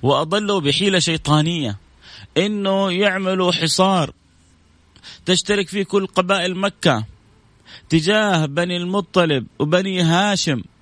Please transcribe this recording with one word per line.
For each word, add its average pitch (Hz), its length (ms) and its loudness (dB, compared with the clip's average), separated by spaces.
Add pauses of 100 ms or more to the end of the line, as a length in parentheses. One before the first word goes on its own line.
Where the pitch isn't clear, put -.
وأضلوا 165 580 0
بحيلة 175 400 0
شيطانية 151 760 0 (600)
إنه 196 540 0
يعملوا 185 600 0
حصار 170 600 0 (1120)
تشترك 190 420 0
فيه 196 160 -4
كل 196 240 0
قبائل 185 480 -2
مكة 165 500 0 (840)
تجاه 175 560 2
بني 175 320 -2
المطلب 175 680 0 (120)
وبني 180 420 0
هاشم 170 600 0 (200)